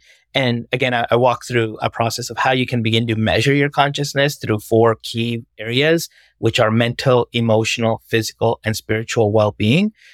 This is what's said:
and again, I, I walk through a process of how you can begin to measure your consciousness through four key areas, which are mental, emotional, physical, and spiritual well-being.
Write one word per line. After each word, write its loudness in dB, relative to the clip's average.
and -2
again, -2
I, -2
I 4
walk 2
through -2
a -2
process -4
of -8
how 2
you 0
can -2
begin 0
to -2
measure 2
your 0
consciousness -2
through -2
four 2
key -6
areas, 0
which 0
are 4
mental, 2
emotional, 0
physical, -2
and -2
spiritual -2
well-being. 2